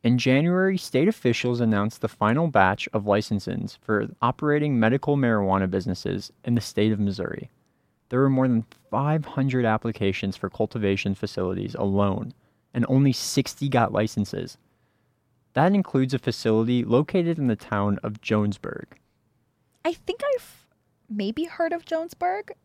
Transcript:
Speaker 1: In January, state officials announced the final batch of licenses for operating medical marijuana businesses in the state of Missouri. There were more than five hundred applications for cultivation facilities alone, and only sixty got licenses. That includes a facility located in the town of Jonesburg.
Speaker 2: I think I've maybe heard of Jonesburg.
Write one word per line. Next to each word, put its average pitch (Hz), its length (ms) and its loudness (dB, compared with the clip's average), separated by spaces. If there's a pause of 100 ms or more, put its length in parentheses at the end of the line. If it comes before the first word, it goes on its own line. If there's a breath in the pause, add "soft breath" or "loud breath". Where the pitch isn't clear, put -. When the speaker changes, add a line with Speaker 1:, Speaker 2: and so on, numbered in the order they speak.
Speaker 1:
In 120 160 4
January, 175 580 2
state 147 300 0
officials 123 540 0
announced 110 380 0
the 113 80 -4
final 120 400 0
batch 101 460 2
of 104 140 -2
licenses 101 720 -2
for 107 240 0 (160)
operating 147 580 0
medical 135 380 2
marijuana 101 500 2
businesses 95 640 -4 (140)
in 120 80 0
the 117 80 2
state 110 300 0
of 104 80 0
Missouri. 98 500 -4 (600)
There 123 100 0
were 139 100 4
more 131 180 2
than 113 180 2 (260)
five 151 340 0
hundred 127 400 0
applications 107 720 -2
for 98 100 -6
cultivation 101 680 -2
facilities 95 580 -4
alone, 101 600 0 (360)
and 120 160 -2
only 135 260 4
sixty - 540 -4
got 117 240 2
licenses. 101 680 -4 (920)
That 165 200 4
includes 135 400 0
a 131 60 -2
facility 113 640 0
located 160 560 0
in 139 80 0
the 113 80 2
town 101 480 -2
of 104 180 -8
Jonesburg. - 640 -2 (960)
Speaker 2:
I 339 100 -2
think - 280 -8 (140)
I've - 320 -12 (420)
maybe 214 360 -4
heard 330 280 -4
of 339 120 -8
Jonesburg. 349 640 -4 (140)